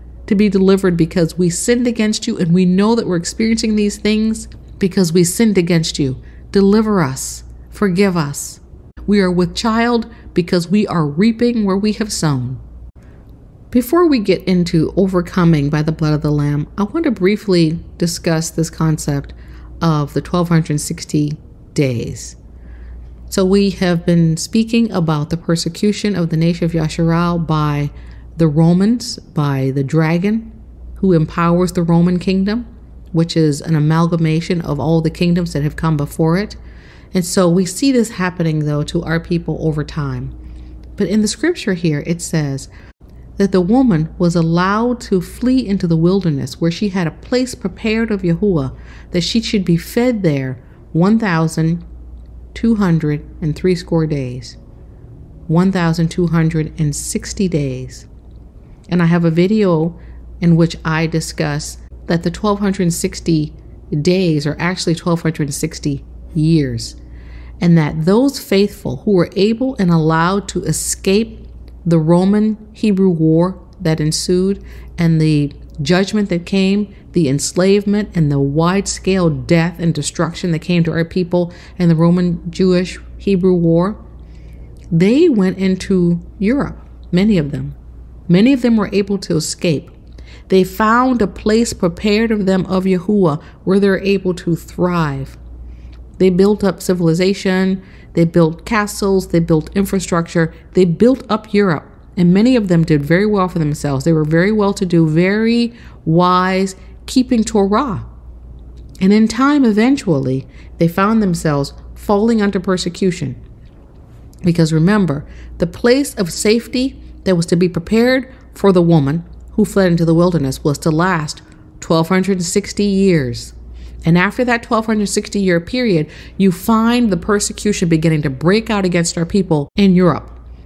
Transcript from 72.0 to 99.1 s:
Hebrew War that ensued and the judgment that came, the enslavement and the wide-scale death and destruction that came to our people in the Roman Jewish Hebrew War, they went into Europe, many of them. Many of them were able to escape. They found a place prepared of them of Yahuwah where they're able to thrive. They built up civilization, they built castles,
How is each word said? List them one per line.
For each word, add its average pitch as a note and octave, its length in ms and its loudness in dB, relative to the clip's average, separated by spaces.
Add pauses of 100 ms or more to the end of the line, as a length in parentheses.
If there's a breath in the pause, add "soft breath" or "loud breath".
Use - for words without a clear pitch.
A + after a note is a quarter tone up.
Hebrew F#3+ 360 2
War E3 500 2 (200)
that D#3+ 200 0
ensued F3+ 640 -2 (360 loud breath)
and E3 200 4
the D3 320 2 (300)
judgment F#3+ 480 0
that E3+ 160 -2
came, G3 480 0 (200 loud breath)
the E3+ 140 2
enslavement G3 880 0
and D3+ 160 2
the C#3+ 80 0
wide-scale F3 920 0
death E3 480 0
and E3+ 120 0
destruction E3 600 -4
that D#3 80 -2
came F3 240 0
to E3 80 -2
our E3 120 -2
people F3 480 -2 (280 loud breath)
in F3+ 100 4
the E3 60 4
Roman E3+ 560 0
Jewish F3+ 480 0 (180)
Hebrew F#3 380 2
War, E3+ 440 2 (920 loud breath)
they G#3+ 360 4
went F#3+ 300 2
into F#3 600 0 (180)
Europe, A3 400 -2 (340)
many F#3+ 280 4
of C#3+ 100 -2
them. C#3 240 -8 (540)
Many G3+ 260 6
of B3+ 80 0
them A#3 160 2
were G3+ 160 0
able G3+ 240 0
to F3+ 180 -4
escape. D3+ 540 -4 (600 loud breath)
They F#3+ 140 6
found A3+ 560 2
a G#3 80 2
place A3 460 0
prepared G#3 560 0
of G#3 160 0
them F#3 220 2
of F#3 160 0
Yahuwah F3+ 580 2 (220 loud breath)
where F#3+ 160 2
they're G3 240 2
able F#3 320 0
to F3 200 -2
thrive. E3 800 -4 (840 loud breath)
They F#3 100 6
built G3 340 2
up F3+ 200 -2
civilization, F#3 1000 0 (300 loud breath)
they E3+ 120 4
built E3 400 2
castles, G3+ 640 -2